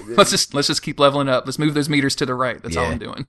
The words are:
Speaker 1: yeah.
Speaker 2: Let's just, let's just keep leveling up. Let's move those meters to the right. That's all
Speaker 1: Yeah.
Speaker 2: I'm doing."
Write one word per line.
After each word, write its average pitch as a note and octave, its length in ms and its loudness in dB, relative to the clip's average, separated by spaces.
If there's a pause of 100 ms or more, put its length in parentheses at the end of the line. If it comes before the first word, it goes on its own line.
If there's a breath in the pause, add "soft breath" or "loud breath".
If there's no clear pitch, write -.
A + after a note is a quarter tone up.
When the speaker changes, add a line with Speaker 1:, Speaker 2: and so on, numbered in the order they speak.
Speaker 1:
yeah. A#2 80 -8
Speaker 2:
Let's G3+ 140 6
just, - 240 -2
let's C#3+ 120 0
just - 140 -2
keep D3 180 -8
leveling C#3 300 4
up. B2+ 160 0
Let's C3+ 140 -6
move D3+ 160 0
those D3 140 2
meters C#3 260 2
to C#3+ 100 -2
the B2+ 80 -2
right. B2 280 -4
That's - 140 -8
all E2+ 100 0
Speaker 1:
Yeah. E2 60 -2
Speaker 2:
I'm - 60 -4
doing." - 320 -10